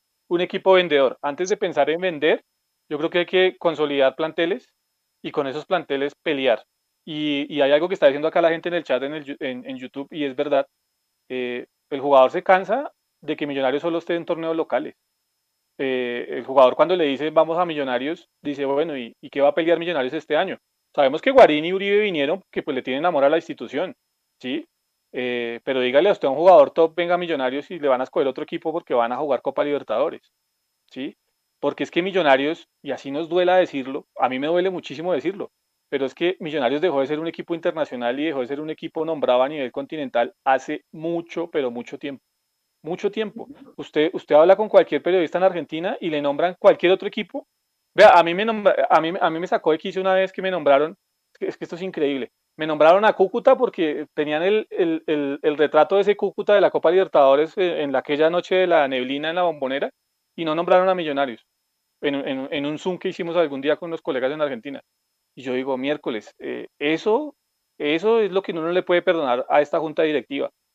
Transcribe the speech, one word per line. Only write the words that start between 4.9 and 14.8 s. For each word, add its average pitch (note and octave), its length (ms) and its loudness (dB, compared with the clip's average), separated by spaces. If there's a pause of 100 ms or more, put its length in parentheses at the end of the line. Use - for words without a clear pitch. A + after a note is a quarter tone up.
y D3+ 80 -10
con C#3+ 160 -4
esos C#3+ 180 -8
planteles C#3+ 500 -4
pelear. C3 480 0 (420)
Y, D3+ 480 -4
y C#3+ 80 0
hay C#3 100 4
algo D#3 160 2
que F#3 60 -6
está D#3 140 2
diciendo D3 200 2
acá E3+ 140 0
la E3 80 2
gente E3 200 -4
en F3 60 -4
el E3 80 -4
chat B2+ 200 -2
en C#3+ 100 -8
el D#3 100 -10
Yu-, C#3 160 -14
en, B2+ 300 -10
en C3 80 -12
YouTube, C3 340 -12
y D3+ 140 -6
es C3 100 -8
verdad. C#3+ 300 0 (640)
Eh, B2 380 -8 (240)
el C#3 100 -6
jugador C3+ 300 6
se F3+ 120 -4
cansa G3 480 2 (300)
de D3+ 140 -6
que D3 120 -6
Millonarios C#3 340 -2
solo E3+ 180 -2
esté E3+ 160 -4
en E3+ 100 -6
torneos E3 300 -4
locales. D3+ 400 -4 (840)